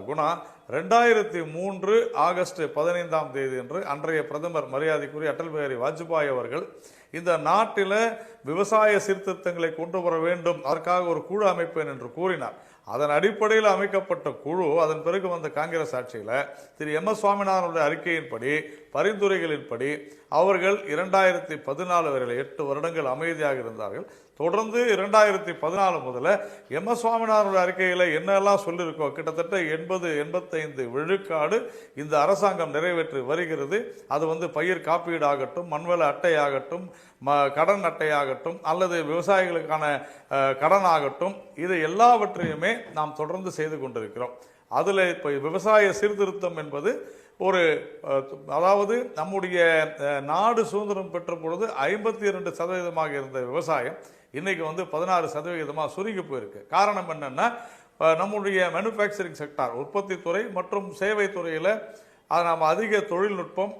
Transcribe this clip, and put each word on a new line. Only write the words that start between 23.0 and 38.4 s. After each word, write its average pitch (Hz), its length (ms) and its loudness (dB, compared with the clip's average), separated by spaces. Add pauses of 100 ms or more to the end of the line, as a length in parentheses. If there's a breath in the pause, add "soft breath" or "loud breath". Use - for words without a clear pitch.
அமைதியாக 151 480 -2
இருந்தார்கள். 113 560 -8 (280 loud breath)
தொடர்ந்து 220 480 0 (100)
இரண்டாயிரத்தி 196 640 4
பதினாலு 175 420 2
முதல்ல 127 380 2 (280 loud breath)
எம் 165 180 -4
எஸ் 233 200 0
சுவாமிநாதனுடைய 214 600 4
அறிக்கையில 180 520 2
என்னெல்லாம் 196 460 4
சொல்லியிருக்கோ, 160 460 -4
கிட்டத்தட்ட 165 500 -2
எண்பது, 165 560 -2
எண்பத்தைந்து 156 720 -4
விழுக்காடு 165 840 -2 (220 loud breath)
இந்த 147 260 2
அரசாங்கம் 180 500 2
நிறைவேற்றி 160 480 -2
வருகிறது. 160 880 -4
அது 151 200 0
வந்து 165 220 -2
பயிர் 170 320 -2
காப்பீடு 165 440 0
ஆகட்டும், 143 460 -2
மண்வள 170 260 0
அட்டை 160 380 2
ஆகட்டும், 143 560 0 (340 loud breath)
ம-, 143 280 4
கடன் 185 300 4
அட்டை 156 280 0
ஆகட்டும், 143 500 -2